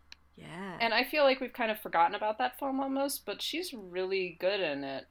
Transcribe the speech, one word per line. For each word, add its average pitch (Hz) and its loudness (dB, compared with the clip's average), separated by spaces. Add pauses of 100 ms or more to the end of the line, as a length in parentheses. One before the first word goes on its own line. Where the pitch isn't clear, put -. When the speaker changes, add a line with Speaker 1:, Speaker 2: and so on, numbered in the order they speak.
(360)
Speaker 1:
Yeah. 170 -12
Speaker 2:
and 226 4
I 247 4
feel 294 2
like 269 6
we've 247 -6
kind 226 0
of 214 -4
forgotten 170 4
about 214 -2
that 254 -2
film 269 -2
almost, 277 -2
but 202 -6
she's 339 -4
really 185 -2
good 196 2
in 143 0
it 135 -6